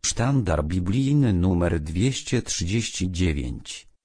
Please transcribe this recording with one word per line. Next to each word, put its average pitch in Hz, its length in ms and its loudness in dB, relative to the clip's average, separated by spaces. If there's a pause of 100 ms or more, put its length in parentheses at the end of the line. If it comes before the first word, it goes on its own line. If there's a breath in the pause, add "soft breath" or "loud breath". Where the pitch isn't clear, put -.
Sztandar 107 600 0
biblijny 113 680 2
numer 85 460 2
dwieście 110 600 -2
trzydzieści 98 720 -4
dziewięć, 73 760 -4 (180)